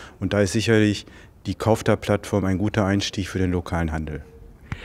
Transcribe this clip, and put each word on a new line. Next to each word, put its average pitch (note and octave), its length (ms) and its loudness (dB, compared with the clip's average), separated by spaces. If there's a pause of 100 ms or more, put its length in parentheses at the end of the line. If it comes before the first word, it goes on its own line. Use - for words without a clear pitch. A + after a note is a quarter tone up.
(220)
Und F#2+ 100 -4
da G2+ 80 2
ist G2+ 140 2
sicherlich G#2+ 520 2 (400)
die F#2+ 100 -4
Kaufda-Plattform G#2 880 0
ein F#2+ 120 0
guter G2+ 280 0
Einstieg G2 420 0
für - 120 -4
den F#2 120 2
lokalen E2+ 400 -2
Handel. D2+ 300 -6 (640)